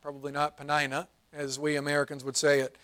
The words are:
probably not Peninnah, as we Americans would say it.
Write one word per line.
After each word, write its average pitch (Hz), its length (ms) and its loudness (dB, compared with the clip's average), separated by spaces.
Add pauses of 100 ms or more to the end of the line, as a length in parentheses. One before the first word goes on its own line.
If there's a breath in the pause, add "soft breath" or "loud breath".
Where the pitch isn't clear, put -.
probably 139 320 -10
not 147 240 -2
Peninnah, 147 520 -2 (240)
as 143 260 -6
we 147 180 0
Americans 143 480 0
would 135 120 -6
say 143 240 6
it. 131 240 -2